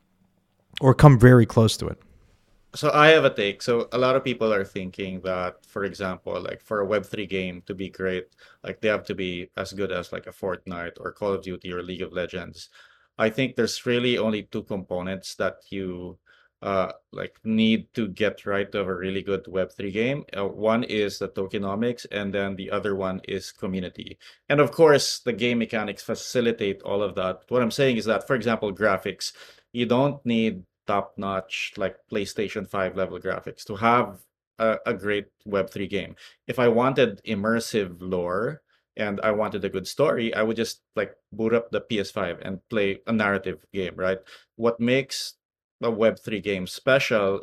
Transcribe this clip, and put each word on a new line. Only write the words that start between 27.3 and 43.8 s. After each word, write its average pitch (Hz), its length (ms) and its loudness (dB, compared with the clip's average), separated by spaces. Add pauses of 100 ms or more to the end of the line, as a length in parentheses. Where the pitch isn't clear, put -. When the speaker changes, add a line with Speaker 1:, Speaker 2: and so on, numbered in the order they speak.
Speaker 2:
What 123 120 2
I'm 117 100 2
saying 131 280 2
is 101 80 -4
that, 107 200 0
for 139 80 0
example, 110 380 -2
graphics, 95 600 -2 (420)
you 120 100 0
don't 131 400 0
need 113 380 0 (240)
top-notch, 98 920 -4
like, 95 200 -4 (140)
PlayStation 101 580 -6
five 92 280 -2
level 92 240 -4
graphics 92 460 -8
to 104 100 -8
have 113 420 2 (400)
a, 110 260 2
a 117 100 -2
great 101 320 -2 (180)
Web 101 260 0
three 101 160 -8
game. 92 300 -6 (320)
If 123 100 -6
I 123 80 4
wanted 120 580 2
immersive 104 760 -2
lore 92 640 -4 (340)
and 104 260 -4
I 110 80 2
wanted 104 340 -2
a 98 60 -2
good 95 160 -6
story, 135 480 0
I 107 80 0
would 110 140 0
just, 110 240 -4 (160)
like, 101 180 -4 (180)
boot 110 220 0
up 113 160 0
the 104 100 -2
P 107 200 -4
S 95 100 -6
five 87 320 -4
and 95 160 -8 (100)
play 101 380 0
a 120 60 -2
narrative 101 600 0
game, 90 240 -6